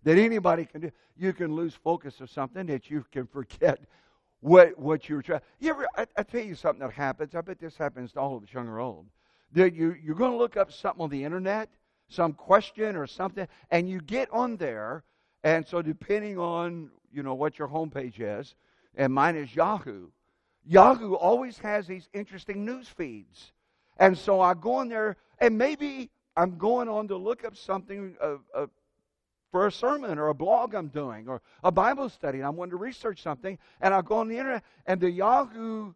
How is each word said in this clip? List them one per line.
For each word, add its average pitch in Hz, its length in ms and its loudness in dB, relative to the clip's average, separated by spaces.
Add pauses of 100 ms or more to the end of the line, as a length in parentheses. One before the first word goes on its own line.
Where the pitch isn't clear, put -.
That 156 140 6
anybody 180 480 2
can 156 160 -14
do. 170 100 -10 (260)
You 185 160 -2
can 160 200 -4
lose 165 200 -4
focus 160 480 -4
of 127 80 -16
something - 380 -8
that 139 220 -6
you 147 220 -6
can 127 160 -6
forget 139 540 0 (580)
what, 165 400 10
what 151 300 -4
you 151 60 -2
were 139 80 -6
trying. 156 180 -4 (180)
You 311 120 -2
ever, 277 160 -4 (100)
I, 226 80 -4 (100)
I 208 80 -4
tell 233 180 -6
you 202 140 -10
something 135 320 -2
that 107 60 -10
happens. 139 420 -6
I 165 60 -4
bet 180 180 -12
this 165 160 -14
happens 127 380 -8
to 135 80 -6
all 135 160 -4
of 104 60 -14
us, 104 100 -20
young 123 160 -8
or 110 100 -8
old. 104 280 -8 (440)
That 180 220 -4
you, 165 280 -4
you're 156 140 -8
gonna 240 220 -2
look 240 180 -2
up 196 160 -2
something - 300 -8
on 156 80 -6
the 139 160 -6
internet, 185 440 -6 (380)
some 170 240 -2
question 208 640 0
or 147 120 -6
something, 185 400 -8 (240)
and 175 180 2
you 185 100 -6
get 220 320 -4
on 240 240 -2
there, 127 480 -6 (400)
and 160 240 2
so 170 140 -2
depending 202 560 -4
on, 170 540 -6 (200)
you 139 120 -8
know, 135 100 -4
what 151 260 -2
your 147 80 -6
homepage 139 520 -6
is, 107 360 -8 (400)
and 131 180 2
mine 156 220 4
is 139 180 -8
Yahoo. 143 540 -2 (580)
Yahoo 202 480 8
always 240 440 0
has 208 300 -4
these 185 260 -14
interesting 202 500 -10
news 247 240 -10
feeds. - 640 -12 (460)
And 185 200 6
so 196 220 0
I 185 140 6
go 233 280 -2
in 247 80 -6
there, 214 280 -4 (220)
and 226 180 4
maybe 277 540 -2 (240)
I'm 175 220 0
going 233 300 0
on 214 200 -4
to 190 100 -6
look 220 260 -4
up 208 140 -12
something, 190 640 -8
uh, 147 140 -2 (180)
uh, 135 140 -4 (840)
for 185 140 2
a 202 60 0
sermon 240 480 -2
or 151 80 0
a 151 80 2
blog 214 400 0
I'm 165 140 -6
doing 123 380 -8
or 127 140 -8 (220)
a 185 80 6
Bible 247 380 0
study, 135 300 -6
and 135 60 -6
I 139 40 -2
wanting 175 220 -8
to - 60 -8
research 226 460 -8
something, 170 340 -8 (240)
and 190 120 4
I 190 80 4
go 214 160 0
on 226 100 0
the 226 100 -6
internet, 254 260 -6 (220)
and 180 160 0
the 180 80 2
Yahoo 220 880 0